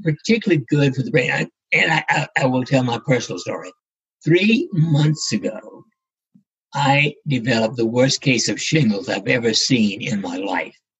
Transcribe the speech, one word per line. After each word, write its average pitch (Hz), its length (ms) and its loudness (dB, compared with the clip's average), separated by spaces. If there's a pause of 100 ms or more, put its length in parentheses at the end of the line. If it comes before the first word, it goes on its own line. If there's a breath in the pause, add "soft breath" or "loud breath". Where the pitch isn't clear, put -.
particularly 170 640 0
good 143 280 2
for 131 60 -2
the - 100 -6
brain. - 180 2
I, 147 160 -2 (260)
and 170 200 2
I, 156 160 0
I, 151 200 0 (120)
I 135 60 2
will 127 180 0
tell 131 180 2
my 117 240 -2
personal 110 320 -2
story. 90 320 -10 (540)
Three 214 480 2
months 151 580 0
ago, - 540 -8 (920)
I 143 400 2 (140)
developed 117 480 0
the 113 100 0
worst 123 360 2
case 123 260 2
of 104 120 -4
shingles 107 480 0
I've 98 200 -4
ever 117 260 2
seen 110 480 0
in 107 180 -4
my 90 180 -8
life. 92 360 -6 (260)